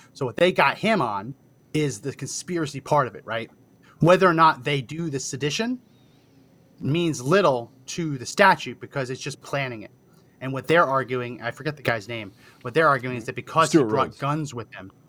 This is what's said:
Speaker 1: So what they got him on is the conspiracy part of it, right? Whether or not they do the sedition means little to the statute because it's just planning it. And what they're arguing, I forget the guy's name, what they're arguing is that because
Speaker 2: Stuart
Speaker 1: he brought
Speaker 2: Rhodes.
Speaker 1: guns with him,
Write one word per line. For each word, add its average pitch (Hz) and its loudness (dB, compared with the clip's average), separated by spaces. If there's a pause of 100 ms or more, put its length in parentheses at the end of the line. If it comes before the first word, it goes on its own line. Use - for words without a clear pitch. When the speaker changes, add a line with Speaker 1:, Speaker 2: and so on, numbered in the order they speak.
(140)
Speaker 1:
So 139 -6
what 113 -8
they 185 2
got 143 2
him 208 0
on 110 -6 (380)
is 147 -2
the 135 -8
conspiracy 151 -8
part 139 2
of 98 -12
it, - -18
right? 113 -8 (480)
Whether 180 6
or 170 6
not 160 4
they 147 -2
do 156 -8
the 139 -4
sedition 147 -4 (1000)
means 147 -2
little 135 2 (160)
to 151 -6
the 117 -10
statute 175 4
because 127 -6
it's 131 -8
just 143 -10
planning 127 -6
it. 92 -18 (500)
And 131 -6
what 131 -8
they're 165 6
arguing, 127 -2
I 117 -6
forget 147 -8
the 139 -20
guy's 113 -2
name, 110 -10 (300)
what 120 -10
they're 160 4
arguing 127 0
is 110 -8
that 120 -8
because 151 0
Speaker 2:
Stuart 151 6
Speaker 1:
he 107 -4
brought 131 2
Speaker 2:
Rhodes. - -16
Speaker 1:
guns 147 -4
with 117 -12
him, 95 -16 (180)